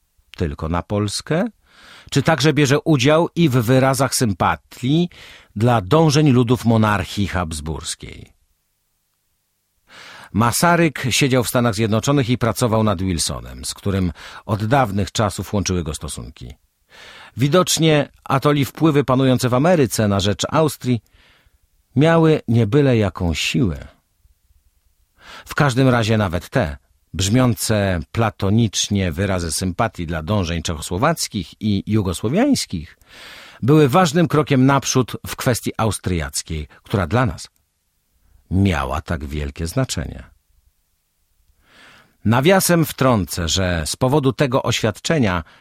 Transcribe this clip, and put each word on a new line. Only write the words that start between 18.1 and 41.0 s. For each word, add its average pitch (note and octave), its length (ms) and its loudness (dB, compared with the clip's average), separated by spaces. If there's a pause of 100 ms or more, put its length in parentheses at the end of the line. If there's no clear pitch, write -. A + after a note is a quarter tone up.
atoli C#3+ 400 0
wpływy C#3+ 400 2
panujące B2+ 440 2
w A#2 60 0
Ameryce C3+ 540 2
na G2 120 2
rzecz F#2+ 300 -2
Austrii C3 520 0 (960)
miały D#3+ 520 4
nie A2+ 180 2
byle C3+ 300 2
jaką F#2 380 0
siłę. E2 540 -2 (1600)
W - 100 -14
każdym C3+ 340 2
razie A2+ 300 2
nawet F2+ 300 -2
te, D#2+ 280 -2 (380)
brzmiące G2+ 840 0 (120)
platonicznie G2+ 1000 0
wyrazy F2 400 -2
sympatii F#2 540 -4
dla D#2+ 160 -6
dążeń E2+ 400 -2
czechosłowackich F#2 880 -4 (100)
i G2+ 260 -2
jugosłowiańskich, G#2+ 1120 -2 (640)
były D3 260 6
ważnym E3 400 2
krokiem C#3 380 2
naprzód C3+ 500 0 (100)
w - 100 -12
kwestii - 400 -2
austriackiej, E2 920 -4 (140)
która G2 240 -2
dla A#2 200 0
nas - 220 -8 (1000)
miała D#2+ 500 0
tak D2 240 -6
wielkie D2 420 -6
znaczenie. - 580 -6 (2000)